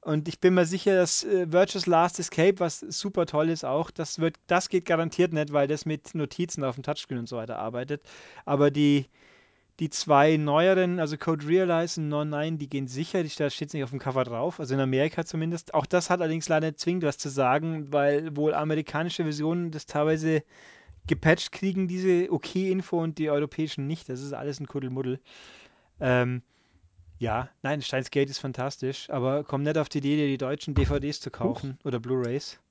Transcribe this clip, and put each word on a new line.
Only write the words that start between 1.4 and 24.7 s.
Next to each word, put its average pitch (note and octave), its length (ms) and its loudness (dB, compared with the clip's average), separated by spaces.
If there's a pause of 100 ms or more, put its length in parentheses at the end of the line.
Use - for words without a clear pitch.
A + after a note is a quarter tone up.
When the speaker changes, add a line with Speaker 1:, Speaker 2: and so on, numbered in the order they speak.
Speaker 1:
Virtue's F#3 360 2
Last F3 340 4
Escape, F3+ 400 2
was E3+ 180 -2
super - 480 -2
toll D#3 220 0
ist E3 160 -2
auch, C#3 260 -2
das - 300 -8
wird, E3 160 0 (100)
das F3+ 220 2
geht F3+ 160 0
garantiert E3 480 2
nicht, D3+ 200 -2
weil C#3+ 140 4
das D3 180 -2
mit D#3 300 -6
Notizen D#3+ 480 -4
auf C3 140 -2
dem C3+ 80 -12
Touchscreen - 340 -6
und A#2 100 -8
so B2 80 -8
weiter A2+ 220 -8
arbeitet. B2 440 -6 (420)
Aber C#3+ 260 4
die, C#3+ 360 4 (720)
die D#3 120 -2
zwei D#3 480 6
neueren, F3 600 4
also D3+ 180 -2
Code D3+ 280 -2
Realize E3+ 540 2
und D3+ 80 -2
Non D3 220 -2
Nine, D3+ 260 -2
die D3 120 -8
gehen C3+ 200 -4
sicher, D#3+ 340 -2
die, D#3 140 -4
da C#3+ 140 0
steht's - 240 -8
nicht C#3+ 100 -2
auf B2 60 -8
dem C#3 80 -6
Cover C3 260 0
drauf, B2+ 340 -4
also C3 160 -4
in C#3 60 2
Amerika C3+ 460 2
zumindest. E3 480 -6
Auch D3+ 120 2
das F3+ 220 2
hat F3+ 120 2
allerdings D#3+ 280 -2
leider D#3+ 200 2
nicht D3+ 120 -8
zwingend F3 240 0
was C#3+ 140 0
zu - 100 -8
sagen, C#3+ 640 0
weil C#3+ 440 2
wohl D3+ 180 2
amerikanische D#3 680 -2
Versionen D#3+ 480 -2
das D#3 140 -10
teilweise D#3 580 2 (640)
gepatcht - 460 2
kriegen, F#3+ 360 -2
diese F#3 440 2
Okay-Info, F#3 680 -2
und E3 180 -4
die D#3 100 0
europäischen D3 580 -2
nicht. D#3+ 220 -6
Das B2+ 140 -8
ist C#3 100 -10
alles C#3 280 -8
ein D3 60 -8
Kuddelmuddel. C3 540 -4 (800)